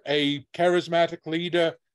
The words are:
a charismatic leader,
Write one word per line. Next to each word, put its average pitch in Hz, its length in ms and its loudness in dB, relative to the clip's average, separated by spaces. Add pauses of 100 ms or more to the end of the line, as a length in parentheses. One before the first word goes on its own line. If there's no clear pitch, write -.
a 143 380 0 (100)
charismatic 170 720 0
leader, 165 500 -2 (180)